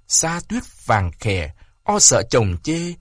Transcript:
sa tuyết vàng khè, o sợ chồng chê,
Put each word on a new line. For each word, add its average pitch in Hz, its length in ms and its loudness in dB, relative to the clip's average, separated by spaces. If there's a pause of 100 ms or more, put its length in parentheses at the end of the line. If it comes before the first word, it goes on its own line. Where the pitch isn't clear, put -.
sa 165 400 0
tuyết 240 140 -6 (240)
vàng 98 240 2 (100)
khè, 90 320 -4 (300)
o 208 160 0
sợ 113 320 4
chồng 104 320 2
chê, 170 380 -4